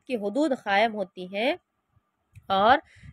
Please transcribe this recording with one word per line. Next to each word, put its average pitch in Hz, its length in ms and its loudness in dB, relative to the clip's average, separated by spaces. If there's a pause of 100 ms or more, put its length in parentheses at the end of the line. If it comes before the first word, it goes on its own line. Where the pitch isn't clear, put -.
की 262 80 -6
हुदूद 240 420 -2
कायम 214 360 0
होती 190 340 -10
हैं 226 300 -4 (920)
और 214 300 4 (320)